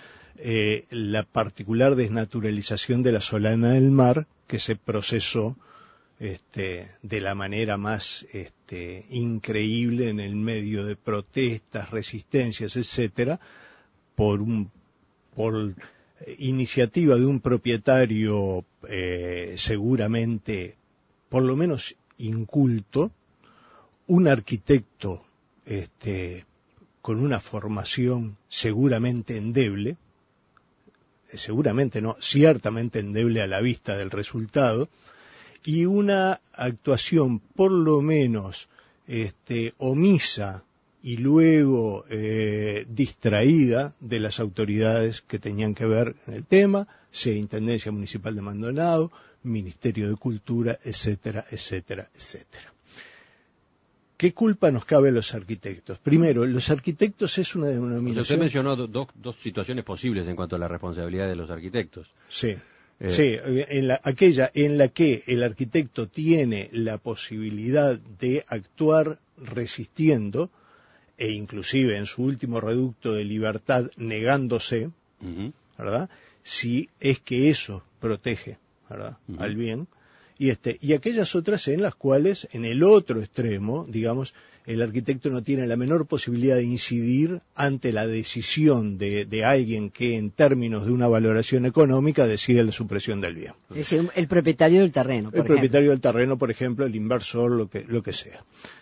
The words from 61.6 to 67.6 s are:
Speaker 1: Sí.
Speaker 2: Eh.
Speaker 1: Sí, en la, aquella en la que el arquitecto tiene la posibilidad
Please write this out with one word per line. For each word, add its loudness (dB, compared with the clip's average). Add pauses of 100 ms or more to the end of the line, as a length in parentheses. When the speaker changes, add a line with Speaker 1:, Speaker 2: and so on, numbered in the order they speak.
Speaker 1:
Sí. -6 (440)
Speaker 2:
Eh. -6
Speaker 1:
Sí, 2
en -2
la, 0
aquella 4
en 2
la 6
que 2
el 0
arquitecto -4
tiene 0
la -4
posibilidad -2